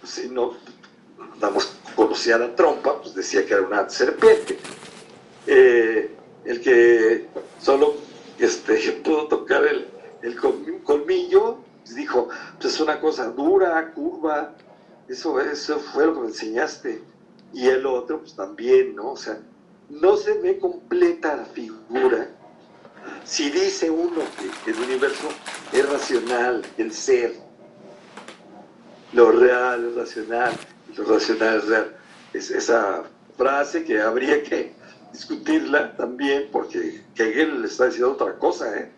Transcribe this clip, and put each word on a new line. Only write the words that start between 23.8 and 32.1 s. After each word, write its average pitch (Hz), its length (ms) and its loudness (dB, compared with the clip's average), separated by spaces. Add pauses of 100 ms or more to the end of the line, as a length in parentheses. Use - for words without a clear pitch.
uno 339 320 -2 (420)
que 170 80 -6
el - 80 -4
universo 131 480 -2 (460)
es 139 160 4
racional, 120 720 0 (160)
el 113 140 -4
ser, 120 420 0 (1800)
lo 117 180 8
real 123 580 4
es 120 60 -8
racional, 117 580 -4 (420)
lo 107 100 -8
racional 110 520 2
es 104 100 -2
real. 110 300 0 (360)